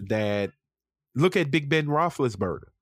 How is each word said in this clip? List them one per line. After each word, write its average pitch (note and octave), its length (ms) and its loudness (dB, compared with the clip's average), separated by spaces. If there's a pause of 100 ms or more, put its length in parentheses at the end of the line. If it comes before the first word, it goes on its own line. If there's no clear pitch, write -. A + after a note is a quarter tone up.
that, G#2 440 0 (600)
look E3 220 2
at D#3 140 2
Big D3 180 0
Ben D#3 180 2
Roethlisberger. B2+ 840 -2 (140)